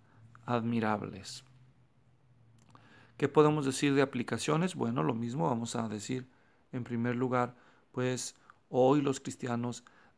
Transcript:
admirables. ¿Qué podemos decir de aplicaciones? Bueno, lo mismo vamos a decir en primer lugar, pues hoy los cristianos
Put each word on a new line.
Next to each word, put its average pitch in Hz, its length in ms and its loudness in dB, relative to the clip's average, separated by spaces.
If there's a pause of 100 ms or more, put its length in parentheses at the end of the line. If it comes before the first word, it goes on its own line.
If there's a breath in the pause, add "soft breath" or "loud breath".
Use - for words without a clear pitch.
(460 soft breath)
admirables. 107 1000 -2 (1700 loud breath)
¿Qué 139 100 2
podemos 151 380 6
decir 135 280 2
de 139 80 4
aplicaciones? 143 720 0
Bueno, 127 300 -2
lo 143 100 0
mismo 120 360 -2
vamos 117 260 -4
a 117 140 -4
decir 123 380 -8 (440 soft breath)
en 123 120 -6
primer 120 320 -2
lugar, 123 400 0 (360 soft breath)
pues 127 440 -4 (340 soft breath)
hoy 135 320 6
los 139 180 0
cristianos 120 640 -6 (320 soft breath)